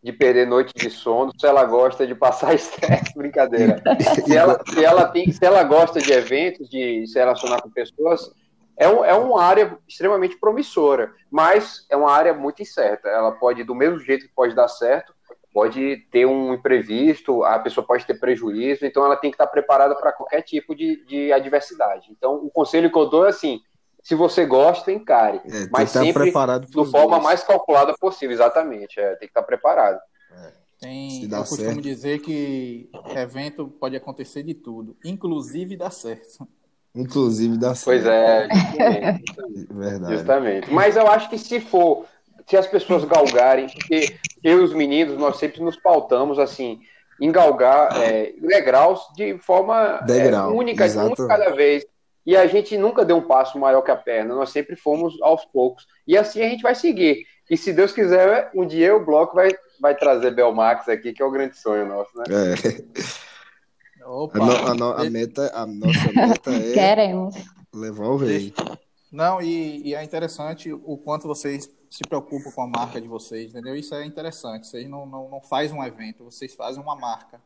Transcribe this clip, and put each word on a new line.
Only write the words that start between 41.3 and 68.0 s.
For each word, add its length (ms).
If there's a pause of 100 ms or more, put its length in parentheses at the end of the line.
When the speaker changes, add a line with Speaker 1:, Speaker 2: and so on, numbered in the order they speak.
Speaker 1:
que 80
se 200
for, 460 (400)
se 100
as 120
pessoas 360
galgarem, 640
porque 480 (280)
eu 180
e 20
os 100
meninos, 440
nós 200
sempre 240
nos 140
pautamos, 640
assim, 400 (400)
em 120
galgar, 580 (120)
é, 380
degraus 600 (140)
de 240
forma, 640
é, 20
Speaker 2:
Degrau, 500
Speaker 1:
única, 300
Speaker 2:
exatamente. 360
Speaker 1:
um 40
de 40
cada 260
vez. 300 (400)
E 120
a 100
gente 300
nunca 260
deu 140
um 100
passo 320
maior 220
que 100
a 40
perna, 400
nós 160
sempre 240
fomos 460
aos 240
poucos. 400 (220)
E 100
assim 240
a 80
gente 140
vai 120
seguir. 500 (240)
E 80
se 160
Deus 180
quiser, 640
um 100
dia 300
o 100
bloco 300
vai, 140 (320)
vai 140
trazer 360
Belmax 580
aqui, 240
que 80
é 40
o 60
grande 260
sonho 300
nosso, 300
né? 120
Speaker 2:
É. 880 (880)
Speaker 3:
Opa. 320
Speaker 2:
A 80
no-, 220
a 80
no-, 160
a 60
Speaker 3:
Deixa 140
Speaker 2:
meta, 420
a 120
nossa 480
meta 380
é 200
Speaker 4:
<laughs> 20
Queremos. 600 (380)
Speaker 2:
levar 340